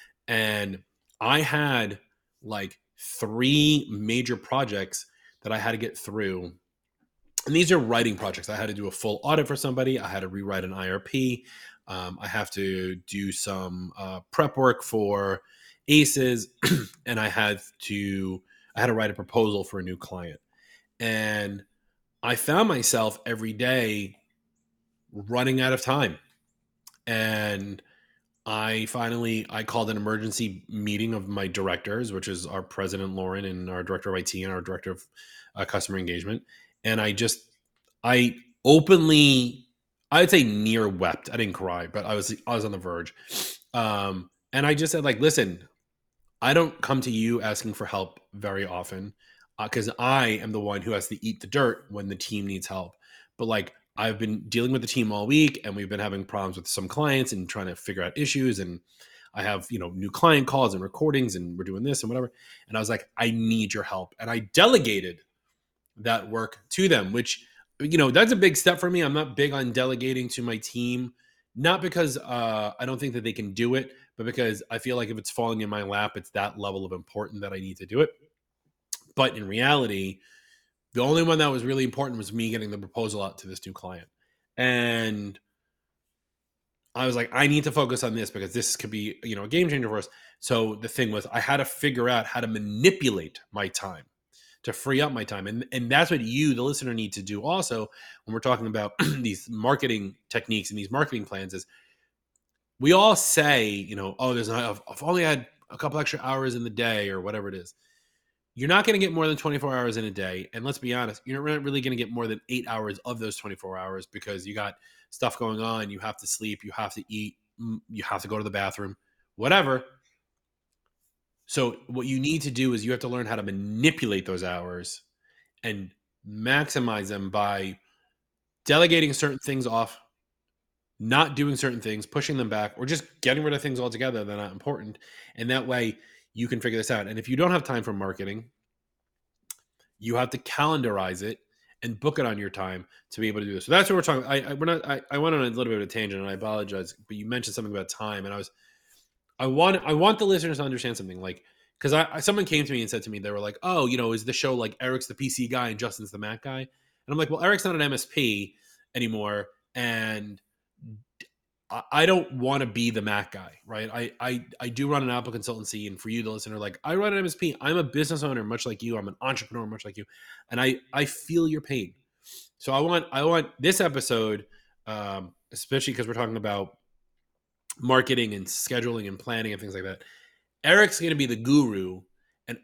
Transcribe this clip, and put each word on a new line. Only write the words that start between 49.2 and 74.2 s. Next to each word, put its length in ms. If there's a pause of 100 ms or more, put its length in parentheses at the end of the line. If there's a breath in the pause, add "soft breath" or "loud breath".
uh, 100
'cause 300
I 300
am 240
the 80
one 220
who 100
has 160
to 180
eat 140
the 80
dirt 420
when 180
the 80
team 320
needs 200
help. 260 (440 soft breath)
But, 80
like, 280 (220)
I've 220
been 300
dealing 240
with 100
the 60
team 240
all 140
week, 380
and 120
we've 140
been 100
having 260
problems 320
with 100
some 200
clients 440
and 160
trying 200
to 80
figure 280
out 140
issues. 420
And 200 (540 soft breath)
I 100
have, 260
you 100
know, 100
new 200
client 380
calls 260
and 80
recordings, 540
and 220
we're 60
doing 200
this 200
and 60
whatever." 220 (360 loud breath)
And 100
I 20
was 100
like, 180 (100)
"I 140
need 420
your 100
help." 360
And 100
I 100
delegated 800 (760)
that 320
work 300 (100)
to 180
them, 240
which, 340 (340 soft breath)
you 180
know, 120
that's 220
a 40
big 200
step 240
for 100
me. 120
I'm 120
not 220
big 160
on 200
delegating 580
to 120
my 160
team, 560 (420)
not 260
because, 360
uh, 640
I 60
don't 140
think 140
that 100
they 100
can 200
do 220
it, 160 (260 loud breath)
but 80